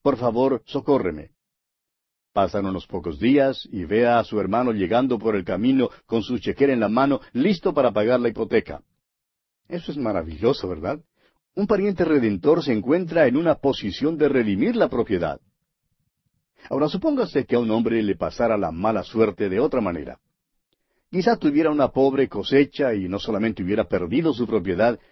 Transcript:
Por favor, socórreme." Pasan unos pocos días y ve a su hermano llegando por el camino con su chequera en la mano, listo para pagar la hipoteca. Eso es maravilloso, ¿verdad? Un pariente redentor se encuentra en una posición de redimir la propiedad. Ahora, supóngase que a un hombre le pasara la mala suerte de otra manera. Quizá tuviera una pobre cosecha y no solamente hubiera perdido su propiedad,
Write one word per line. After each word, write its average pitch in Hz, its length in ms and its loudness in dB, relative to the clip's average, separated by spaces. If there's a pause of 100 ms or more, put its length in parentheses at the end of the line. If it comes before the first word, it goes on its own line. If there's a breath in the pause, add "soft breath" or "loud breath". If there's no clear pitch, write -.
Por 135 160 0
favor, 123 480 0
socórreme." 95 640 -2 (1000)
Pasan 98 340 0
unos 95 200 -6
pocos 82 320 -8
días 135 540 2
y 90 140 -8
ve 113 200 2
a 117 180 4
su 107 160 -4
hermano 113 320 0
llegando 110 460 0
por 110 160 -2
el 95 100 -2
camino 120 460 0 (160 loud breath)
con 113 160 -2
su 123 160 -6
chequera 135 340 0
en 120 80 0
la 104 80 0
mano, 131 320 0 (120)
listo 175 400 0
para 131 200 2
pagar 113 280 2
la 120 80 0
hipoteca. 107 540 -4 (840)
Eso 175 220 -10
es 151 80 -8
maravilloso, 95 680 -2
¿verdad? 90 320 -6 (540)
Un 196 120 -2
pariente 190 380 0
redentor 143 580 2
se 143 100 -2
encuentra 160 540 2
en 120 100 2
una 160 200 2
posición 139 600 -2
de 147 120 2
redimir 127 480 0
la 180 120 2
propiedad. 87 520 -2 (1300 loud breath)
Ahora, 269 200 0
supóngase 202 580 -2
que 120 100 0
a - 20 4
un 113 120 0
hombre 113 320 0
le 98 120 0
pasara 107 420 0
la 90 140 -2
mala 95 320 -2
suerte 107 460 0
de 92 100 0
otra 139 220 0
manera. 82 380 -6 (920)
Quizá 190 260 2
tuviera 156 340 2
una 147 180 2
pobre 135 400 2
cosecha 135 680 0
y 95 140 -4
no 98 100 -4
solamente 107 460 -2
hubiera 104 240 0
perdido 113 440 0
su 113 140 -2
propiedad, 104 540 0 (120)